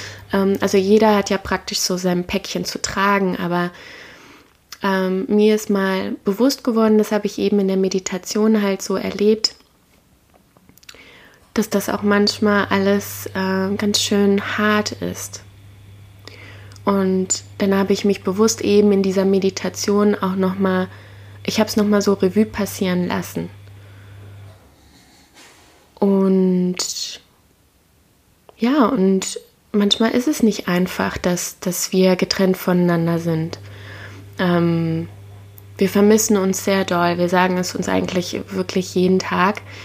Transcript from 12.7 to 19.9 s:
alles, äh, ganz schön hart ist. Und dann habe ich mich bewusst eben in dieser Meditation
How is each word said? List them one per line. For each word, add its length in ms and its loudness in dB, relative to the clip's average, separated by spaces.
alles, 640 0
äh, 420 -2
ganz 240 0
schön 400 2
hart 340 0
ist. 500 -10
Und 600 -2
dann 160 2
habe 180 2
ich 120 -2
mich 200 0
bewusst 380 0
eben 300 4
in 100 4
dieser 220 0
Meditation 880 0